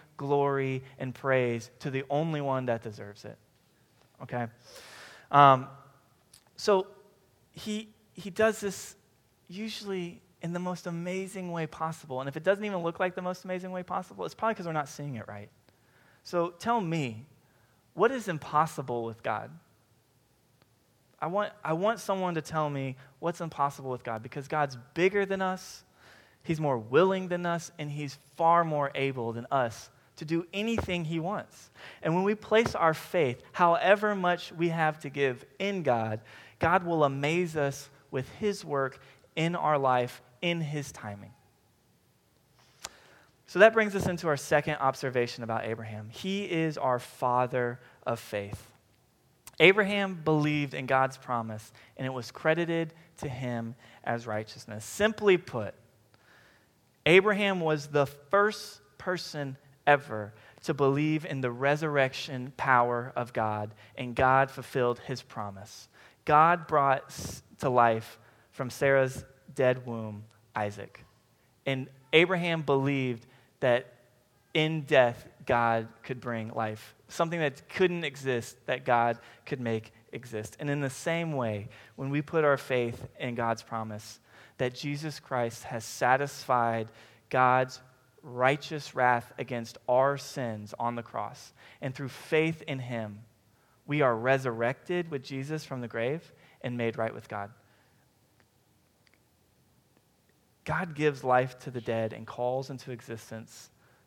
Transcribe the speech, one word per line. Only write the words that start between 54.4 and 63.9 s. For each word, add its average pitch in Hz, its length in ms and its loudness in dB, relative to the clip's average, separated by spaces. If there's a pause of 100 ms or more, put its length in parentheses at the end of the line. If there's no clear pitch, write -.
Simply 208 540 4
put, 110 360 -6 (1300)
Abraham 190 540 6
was 156 260 0
the 143 200 4
first - 720 0 (180)
person 143 580 -6 (300)
ever 113 480 2 (300)
to 160 100 -2
believe 147 500 2
in 135 160 -6
the 127 100 -2
resurrection 139 1080 0
power 123 580 2
of 120 180 -4
God, 107 400 -2 (240)